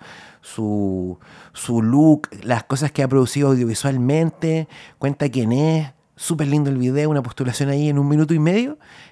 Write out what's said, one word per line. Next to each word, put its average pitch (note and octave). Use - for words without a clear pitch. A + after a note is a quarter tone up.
su, G2
su A#2
look, D3
las A2+
cosas C#3
que C#3+
ha C3+
producido C3+
audiovisualmente, C#3
cuenta C#3+
quién A#2+
es. D3+
Súper D3+
lindo C#3+
el C3+
video, C3+
una C#3+
postulación B2+
ahí D3
en C#3+
un C#3+
minuto D3+
y E3
medio, G#3+